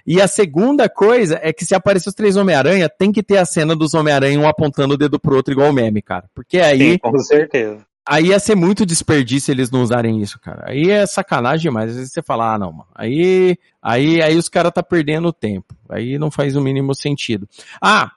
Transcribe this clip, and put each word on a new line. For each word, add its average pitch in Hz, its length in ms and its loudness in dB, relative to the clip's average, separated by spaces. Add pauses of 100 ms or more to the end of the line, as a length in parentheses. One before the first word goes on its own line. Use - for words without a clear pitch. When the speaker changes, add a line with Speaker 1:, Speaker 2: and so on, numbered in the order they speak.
Speaker 1:
E 170 120 2
a 196 80 4
segunda 208 600 0
coisa 208 540 2
é 160 100 -2
que - 120 -12
se 190 100 0
aparecer 190 340 0
os 196 60 -8
três 202 200 2
Homem-Aranha, 175 540 2
tem 196 220 0
que 214 100 0
ter 202 160 2
a 180 80 2
cena 160 300 -2
dos 156 180 -2
Homem-Aranha 147 460 2
um 147 80 4
apontando 143 480 0
o - 20 0
dedo 147 220 0
pro 139 160 0
outro 135 180 0
igual 143 180 4
meme, 113 300 0
cara. 90 320 -10
Porque - 240 -4
aí 147 360 4
Speaker 2:
Sim, 180 40 2
com 131 220 0
certeza. 120 640 0 (180)
Speaker 1:
aí 156 240 0
ia 196 120 4
ser 214 160 0
muito 196 320 2
desperdício 143 640 -2
eles 127 180 -2
não 127 140 0
usarem 113 360 0
isso, 104 200 -8
cara. - 260 -18
Aí 147 240 -2
é 208 160 2
sacanagem 156 560 -2
demais. 113 300 -4
Às 120 60 -10
vezes 131 140 -12
você 165 120 -10
fala, 113 320 -2
"Ah, - 20 -2
não, 95 140 -8
mano." 78 240 -20
Aí, 180 600 0 (240)
aí, 143 400 0
aí 160 160 2
os 170 120 -2
cara 170 220 0
tá 180 100 -4
perdendo 165 500 -2
tempo. 104 440 -8 (140)
Aí 120 280 -6
não 147 140 -4
faz 139 240 -4
o 143 60 -2
mínimo 135 340 -2
sentido. 117 540 -6 (320)
Ah, 196 360 0